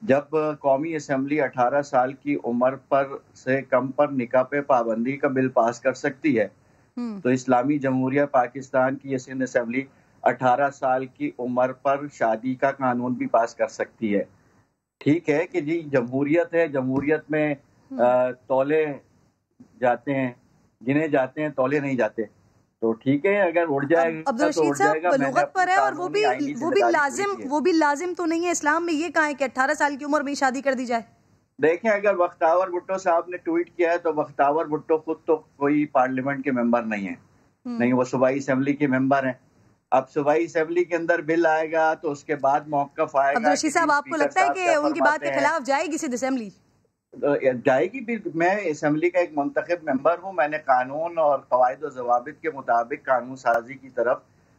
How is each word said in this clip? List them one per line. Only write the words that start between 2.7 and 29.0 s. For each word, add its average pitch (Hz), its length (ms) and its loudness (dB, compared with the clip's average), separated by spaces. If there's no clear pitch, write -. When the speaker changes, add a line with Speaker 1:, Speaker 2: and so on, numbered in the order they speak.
Speaker 1:
पर 139 320 0
से 135 280 -2
कम 131 240 0
पर 143 240 0
निकाह 127 320 0
पे 143 180 -4
पाबंदी 117 520 0
का 139 160 -2
बिल 131 180 0
पास 120 320 0
कर 131 140 0
सकती 143 400 -2
है, 107 120 2
Speaker 2:
हम्म। 226 220 -8
Speaker 1:
तो 127 120 0
इस्लामी 131 480 2
जमहूरिया 131 480 0
पाकिस्तान 131 680 0
की 135 160 -10
ये 135 60 0
सिंध 131 260 -6
असम्बली 123 420 -2
अठारह 127 460 2
साल 131 380 -2
की 143 320 -8
उम्र 123 320 0
पर 139 260 0
शादी 120 460 -2
का 139 160 2
कानून 123 440 -2
भी 131 120 -4
पास 117 260 2
कर 110 140 -2
सकती - 440 -6
है। 98 120 0
ठीक 156 280 0
है 151 160 2
कि 180 160 -4
जी 160 280 -4
जमहूरियत 139 640 0
है, 165 180 2
जमहूरियत 139 600 -2
में, 151 240 0
Speaker 2:
हम्म। 180 120 0
Speaker 1:
अ, 127 280 4
तौले 143 360 2
जाते 120 300 0
हैं, 131 240 -2
गिने 143 280 0
जाते 135 320 0
हैं, 151 100 -2
तौले 135 280 0
नहीं 139 180 -2
जाते। 110 320 -2
तो 113 140 2
ठीक 143 300 0
है, 202 180 2
अगर 170 240 2
उड़ 139 160 -2
Speaker 2:
अब 139 60 -2
Speaker 1:
जाएगा 165 380 0
Speaker 2:
अब्दुल 285 240 0
Speaker 1:
तो 165 100 0
उड़ 156 60 4
Speaker 2:
रशीद 285 80 0
साहब, 381 180 2
Speaker 1:
जाएगा। 320 160 0
मैंने 277 160 2
Speaker 2:
बलूगत - 140 0
Speaker 1:
अपनी - 160 0
Speaker 2:
पर 359 140 2
है 370 80 2
और 403 160 2
वो 302 40 -8
Speaker 1:
कानूनी 359 160 -6
Speaker 2:
भी, 415 100 2
Speaker 1:
आईनी 294 300 -2
Speaker 2:
वो 277 160 -4
भी 359 60 2
Speaker 1:
जिम्मेदारी 370 180 4
Speaker 2:
लाजिम, 294 320 0
Speaker 1:
पूरी 403 120 -4
की 214 60 -12
है। 269 60 -8
Speaker 2:
वो 294 120 0
भी 349 120 2
लाजिम 320 400 0
तो 349 120 -4
नहीं 330 200 -2
है। 349 60 0
इस्लाम 311 320 0
में 339 100 -2
ये 311 160 -2